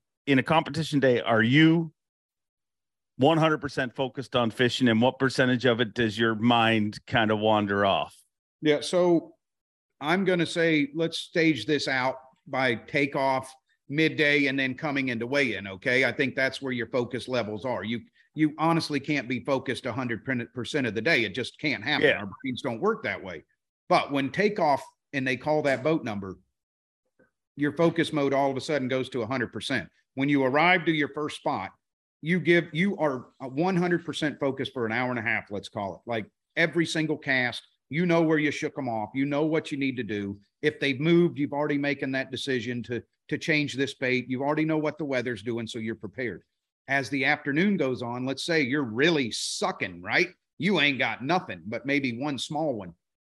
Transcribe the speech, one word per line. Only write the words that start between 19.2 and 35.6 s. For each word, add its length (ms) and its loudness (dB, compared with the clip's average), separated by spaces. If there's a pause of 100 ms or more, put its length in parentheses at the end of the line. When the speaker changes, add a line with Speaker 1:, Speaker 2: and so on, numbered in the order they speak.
Speaker 2:
be 160 -2
focused 400 -2
a 80 -4
hundred 320 -6 (280)
percent 340 -4
of 80 -4
the 60 -2
day. 220 2
It 100 -4
just 240 -6
can't 240 -4
happen. 260 2
Speaker 1:
Yeah. 120 2
Speaker 2:
Our 100 -6 (120)
brains 200 -8
don't 200 -4
work 220 -2
that 200 -4
way. 220 -12 (420)
But 240 2
when 180 0
takeoff 540 2 (300)
and 120 -2
they 120 0
call 240 0
that 220 0
boat 200 2
number, 340 -6 (1200)
your 160 -2
focus 400 2
mode 220 0
all 180 2
of 60 -4
a 40 -6
sudden 280 -2
goes 200 -2
to 120 -4
a 60 -4
hundred 260 -4
percent. 340 -4 (280)
When 120 0
you 160 4
arrive 420 4
to 60 2
your 180 0
first 280 -8
spot, 340 -4 (500)
you 200 0
give, 320 4
you 240 0
are 300 -2 (140)
a 60 -10
one 300 0
hundred 260 2
percent 340 -4
focused 360 -4
for 120 -2
an 60 -2
hour 200 0
and 80 -4
a 40 -6
half, 260 -2
let's 200 -8